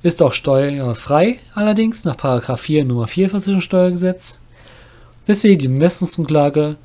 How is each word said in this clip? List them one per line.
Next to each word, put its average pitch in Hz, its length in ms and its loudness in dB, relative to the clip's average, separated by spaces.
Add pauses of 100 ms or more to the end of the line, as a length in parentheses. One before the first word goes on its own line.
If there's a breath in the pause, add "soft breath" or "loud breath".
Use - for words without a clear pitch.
Ist 170 200 0
auch 139 100 4
steuerfrei 143 1040 0 (160)
allerdings 214 500 0
nach 147 120 -2
Paragraph 127 440 -2
vier 151 240 0
Nummer 120 220 -2
vier 185 240 0
Versicherungssteuergesetz. 185 1080 -2 (880 soft breath)
Weswegen 196 320 4
die 131 100 -2
Bemessungsgrundlage 151 1160 0